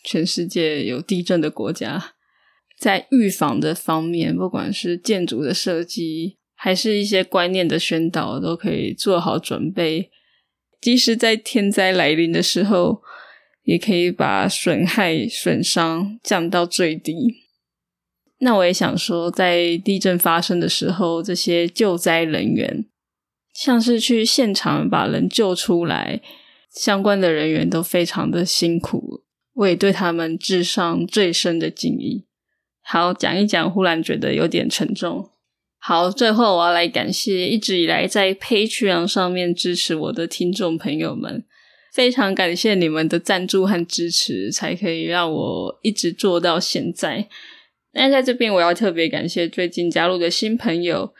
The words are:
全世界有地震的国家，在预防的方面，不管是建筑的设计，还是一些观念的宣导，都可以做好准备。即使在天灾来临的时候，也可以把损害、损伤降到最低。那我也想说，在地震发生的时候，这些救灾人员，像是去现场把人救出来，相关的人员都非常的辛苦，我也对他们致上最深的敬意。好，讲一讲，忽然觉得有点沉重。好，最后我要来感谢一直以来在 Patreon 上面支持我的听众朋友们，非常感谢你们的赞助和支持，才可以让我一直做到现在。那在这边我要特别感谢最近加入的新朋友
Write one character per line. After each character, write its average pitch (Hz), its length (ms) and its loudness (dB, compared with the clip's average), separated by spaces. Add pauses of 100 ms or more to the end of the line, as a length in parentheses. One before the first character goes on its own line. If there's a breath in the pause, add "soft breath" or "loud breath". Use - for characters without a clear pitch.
全 165 220 -2
世 175 200 -4
界 156 380 -2
有 123 160 -6
地 180 220 -2
震 175 180 0
的 151 100 -2
国 110 220 -6
家， - 400 -8 (680)
在 196 320 0
预 233 180 4
防 143 300 -2
的 151 160 0
方 160 300 -2
面， 165 320 -2
不 180 120 -2
管 - 240 -6
是 175 240 -4
建 180 300 -2
筑 123 160 -4
的 139 120 -2
设 170 280 -4
计， 165 560 -6 (160)
还 190 200 -2
是 208 220 0
一 202 80 0
些 196 200 2
观 185 260 0
念 185 160 2
的 151 120 0
宣 165 320 -2
导， - 280 -4
都 165 160 -4
可 175 180 -4
以 - 200 -4
做 185 260 0
好 170 200 0
准 - 340 -4
备。 170 380 -2 (680)
即 240 160 4
使 233 200 4
在 226 180 2
天 214 360 0
灾 190 220 2
来 165 180 2
临 165 200 2
的 170 120 2
时 175 200 0
候， 180 400 2 (600 loud breath)
也 175 120 2
可 190 180 0
以 175 160 2
把 98 380 0
损 175 380 0
害、 170 420 0
损 170 340 -2
伤 180 600 0
降 170 260 0
到 175 160 0
最 175 300 0
低。 165 480 -2 (960)
那 254 160 4
我 190 100 6
也 175 80 4
想 185 240 0
说， 170 340 -2
在 175 480 2
地 196 200 0
震 185 200 2
发 170 220 2
生 175 200 0
的 - 80 0
时 165 220 -2
候， 170 320 -2
这 190 120 -4
些 170 320 2
救 185 300 0
灾 165 260 2
人 156 220 0
员， - 400 -2 (680)
像 247 280 2
是 233 180 2
去 226 260 2
现 233 300 2
场 151 340 0
把 156 180 2
人 - 200 0
救 190 280 2
出 170 320 0
来， 78 340 -4 (500 loud breath)
相 202 320 -2
关 202 160 4
的 180 140 4
人 156 180 0
员 156 200 0
都 165 120 0
非 180 220 0
常 - 260 -4
的 175 140 0
辛 170 340 0
苦， - 460 -6 (300)
我 202 120 2
也 180 80 4
对 196 160 4
他 185 220 0
们 165 260 -2
致 180 240 0
上 175 440 0
最 190 260 2
深 170 260 0
的 160 120 -2
敬 - 280 -4
意。 - 280 -6 (560)
好， 175 320 0
讲 - 220 -2
一 202 100 2
讲， 185 240 0
忽 190 120 0
然 165 200 2
觉 - 160 -2
得 139 160 -2
有 156 120 0
点 160 220 -2
沉 - 260 -2
重。 180 360 -6 (480)
好， 175 320 2
最 226 200 2
后 214 280 4
我 170 80 2
要 175 60 4
来 170 140 2
感 - 240 -4
谢 185 380 -2
一 226 100 0
直 196 200 -2
以 165 80 2
来 165 200 0
在 190 280 0
Patreon 196 720 0
上 185 240 0
面 180 240 0
支 180 200 -2
持 175 200 -2
我 156 180 -4
的 165 140 -4
听 175 260 -2
众 175 240 -2
朋 156 220 -4
友 156 160 -4
们， - 320 -8 (480 soft breath)
非 247 160 4
常 208 240 0
感 175 200 0
谢 208 200 2
你 175 160 4
们 160 180 0
的 170 100 0
赞 185 280 -2
助 190 180 2
和 185 220 2
支 170 240 -4
持， 104 420 -2
才 165 220 -4
可 180 160 -4
以 165 140 -4
让 170 280 0
我 135 480 -4
一 220 100 0
直 175 220 -2
做 180 260 0
到 170 220 2
现 165 320 -4
在。 175 360 -4 (640 loud breath)
那 269 180 2
在 269 120 4
这 254 120 0
边 226 180 0
我 185 80 4
要 175 140 4
特 190 180 0
别 165 160 0
感 - 180 -4
谢 175 220 -2
最 180 180 -2
近 175 240 -2
加 165 160 2
入 180 120 0
的 170 120 0
新 214 240 -2
朋 175 280 -2
友 175 380 -2